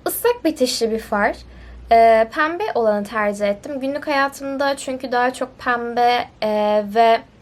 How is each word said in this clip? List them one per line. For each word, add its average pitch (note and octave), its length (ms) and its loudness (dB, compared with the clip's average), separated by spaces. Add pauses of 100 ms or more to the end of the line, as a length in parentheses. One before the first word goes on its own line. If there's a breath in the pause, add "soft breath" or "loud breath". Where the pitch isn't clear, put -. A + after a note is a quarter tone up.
ıslak A#4+ 380 -2
bitişli B3+ 460 0
bir A3 80 -2
far. A3 380 -2 (560 loud breath)
Ee, A3+ 420 6
pembe D#4+ 300 -2 (100)
olanı G#3+ 300 0
tercih G#3 420 -4
ettim. B3+ 340 -6
Günlük C#4 260 -6
hayatımda C#4 720 -2
çünkü C4 360 -8
daha B3 200 0
çok - 260 -10
pembe, A#3+ 720 -2 (140)
e, G#3+ 400 0 (120)
ve A3+ 260 4 (220)